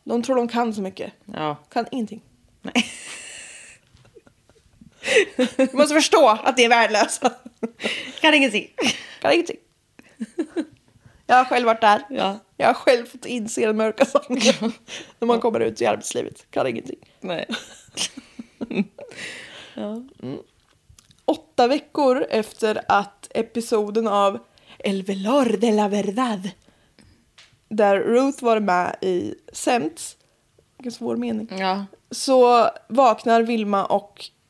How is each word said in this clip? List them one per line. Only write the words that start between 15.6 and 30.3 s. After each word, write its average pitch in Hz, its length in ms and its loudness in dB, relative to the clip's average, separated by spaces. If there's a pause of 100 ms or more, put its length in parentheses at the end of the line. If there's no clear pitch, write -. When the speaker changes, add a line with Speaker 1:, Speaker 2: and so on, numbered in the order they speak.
Speaker 1:
i - 40 0
arbetslivet. - 680 -4
Kan 135 160 -2
ingenting. - 320 -8 (200)
Speaker 2:
Nej. 175 280 -8 (1120)
<laughs> 202 260 -4 (920)
Ja. 220 240 -10 (220)
Speaker 1:
Mm. 127 140 -10 (880)
Åtta - 420 0
veckor 269 640 0
efter 214 580 -2
att 202 420 0
episoden 226 800 -2
av 202 320 2 (400)
El 196 240 -4
Velor 208 540 0
de 226 140 2
la 208 160 2
Verdad, 202 600 -4 (1200)
där 202 300 2
Ruth 262 440 0
var 226 160 2
med 180 420 0
i 180 340 -4 (180)
Semts, 277 640 -4 (600)